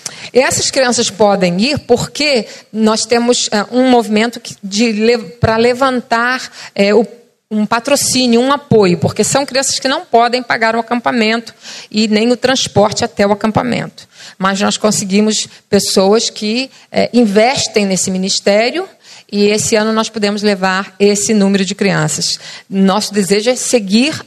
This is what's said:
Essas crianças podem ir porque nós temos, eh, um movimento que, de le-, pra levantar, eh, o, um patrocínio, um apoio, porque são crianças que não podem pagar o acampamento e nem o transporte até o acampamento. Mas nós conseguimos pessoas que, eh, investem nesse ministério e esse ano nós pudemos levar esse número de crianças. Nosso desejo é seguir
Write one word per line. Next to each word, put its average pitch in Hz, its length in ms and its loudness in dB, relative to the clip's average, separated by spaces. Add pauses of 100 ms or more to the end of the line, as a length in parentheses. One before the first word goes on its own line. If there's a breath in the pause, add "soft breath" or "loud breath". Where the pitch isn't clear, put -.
(340 loud breath)
Essas 294 380 0
crianças 247 380 0
podem 185 500 2
ir 262 200 0
porque 240 680 -2 (240 loud breath)
nós 220 340 0
temos, 240 460 0
eh, 208 200 0
um 254 180 2
movimento 233 500 2
que, - 240 -16
de 208 280 0
le-, 220 260 2
pra 220 400 -2
levantar, 247 960 0 (220 loud breath)
eh, 202 200 2
o, 214 120 4 (440)
um 214 160 -2
patrocínio, 240 760 0
um 262 100 2
apoio, 214 460 2
porque 202 260 -2
são 269 220 0
crianças 269 340 -4
que - 80 -4
não 320 180 -4
podem 240 360 2
pagar 226 340 0
o 233 40 0
acampamento 233 760 -2 (380 loud breath)
e 214 160 0
nem 214 240 2
o 247 60 0
transporte 240 680 0
até 208 200 0
o 202 60 2
acampamento. 208 760 -4 (300 loud breath)
Mas 190 220 -2
nós 208 180 0
conseguimos 208 680 0 (220 loud breath)
pessoas 202 600 2
que, 240 400 -4 (220 loud breath)
eh, 190 220 0
investem 226 720 2
nesse 190 240 -2
ministério 208 760 -2 (420 loud breath)
e 202 180 2
esse 214 280 0
ano 214 160 2
nós 220 180 -2
pudemos 202 320 -4
levar 190 560 -2
esse 202 360 2
número 196 320 2
de 185 100 -6
crianças. 165 640 -2 (300 loud breath)
Nosso 196 440 0
desejo 208 360 0
é 254 60 2
seguir 240 720 0